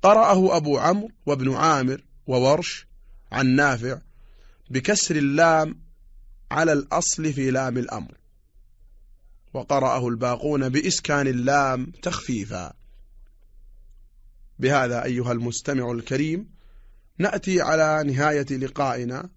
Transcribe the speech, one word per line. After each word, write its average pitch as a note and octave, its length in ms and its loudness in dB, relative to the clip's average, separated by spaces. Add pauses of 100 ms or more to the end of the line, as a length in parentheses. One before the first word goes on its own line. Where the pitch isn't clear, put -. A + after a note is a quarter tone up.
قرأه G3 560 6
أبو D3 200 0
عمرو G3+ 320 0 (160)
وابن C3+ 280 0
عامر C#3 500 2 (240)
وورش C3+ 600 0 (440)
عن C3 160 0
نافع C3 540 2 (680)
بكسر D#3 460 0
اللام D#3 640 2 (720)
على D#3 220 2
الأصل D#3 600 -2
في C3 180 -2
لام B2+ 260 -2
الأمر، A#2+ 400 -8 (1400)
وقرأه B2+ 540 0
الباقون B2+ 600 -2
بإسكان C#3+ 580 0
اللام C3 640 0 (100)
تخفيفاً. G#2+ 720 -6 (1900)
بهذا B2+ 440 0
أيها B2 280 -4
المستمع A#2+ 600 -4
الكريم D3 580 -4 (680)
نأتي F#3+ 440 0
على D#3 440 2
نهاية C#3+ 460 0
لقائنا C3 840 -4